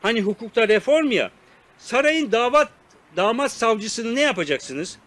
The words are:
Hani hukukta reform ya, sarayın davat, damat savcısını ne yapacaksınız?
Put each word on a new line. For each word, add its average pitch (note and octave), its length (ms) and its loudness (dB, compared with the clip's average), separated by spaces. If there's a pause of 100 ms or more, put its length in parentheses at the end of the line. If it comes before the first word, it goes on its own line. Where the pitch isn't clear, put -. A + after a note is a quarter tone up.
Hani A3+ 200 0
hukukta G#3+ 460 -2
reform C4+ 440 2
ya, C3+ 200 -2 (460)
sarayın D4 540 0
davat, B3 380 2 (460)
damat A#3 360 0
savcısını A3+ 640 -2
ne C4+ 60 0
yapacaksınız? D3+ 840 -4